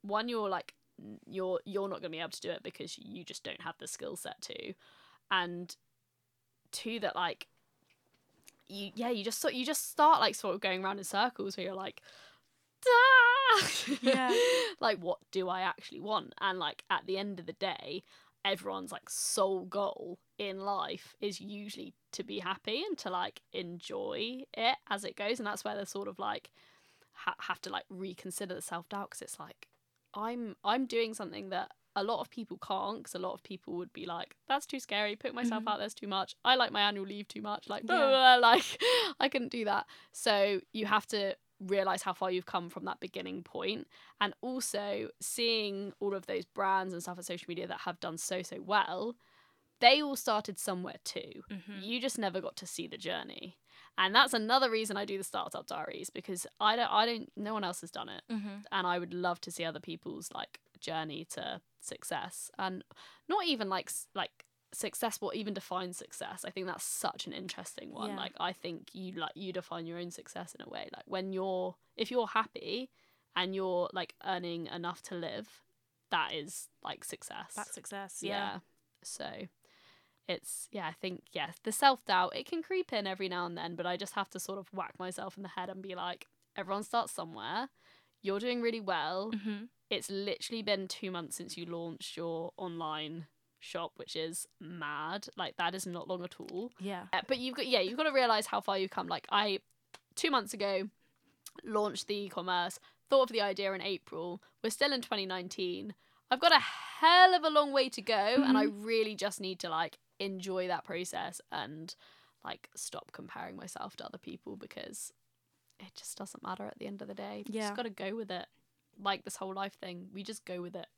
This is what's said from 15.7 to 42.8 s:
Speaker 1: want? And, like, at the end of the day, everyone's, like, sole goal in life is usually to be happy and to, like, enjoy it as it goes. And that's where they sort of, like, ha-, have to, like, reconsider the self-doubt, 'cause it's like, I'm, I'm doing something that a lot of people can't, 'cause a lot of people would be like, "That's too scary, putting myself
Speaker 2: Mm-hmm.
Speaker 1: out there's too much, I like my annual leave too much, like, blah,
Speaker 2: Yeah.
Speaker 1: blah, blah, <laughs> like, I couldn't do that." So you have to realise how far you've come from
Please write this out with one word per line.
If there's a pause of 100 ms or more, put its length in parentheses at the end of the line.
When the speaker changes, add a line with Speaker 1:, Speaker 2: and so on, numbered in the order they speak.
Speaker 1:
want?
And,
like,
at
the
end
of
the
day, (420)
everyone's,
like,
sole
goal (180)
in
life
is
usually (200)
to
be
happy
and
to,
like, (120)
enjoy (100)
it (120)
as
it
goes.
And
that's
where
they
sort
of,
like, (640)
ha-,
have
to,
like,
reconsider
the
self-doubt,
'cause
it's
like, (460)
I'm,
I'm
doing
something
that (240)
a
lot
of
people
can't,
'cause
a
lot
of
people
would
be
like, (100)
"That's
too
scary,
putting
myself
Speaker 2:
Mm-hmm.
Speaker 1:
out
there's
too
much,
I
like
my
annual
leave
too
much,
like,
blah,
Speaker 2:
Yeah.
Speaker 1:
blah,
blah,
<laughs>
like, (380)
I
couldn't
do
that." (260)
So (100)
you
have
to (240)
realise
how
far
you've
come
from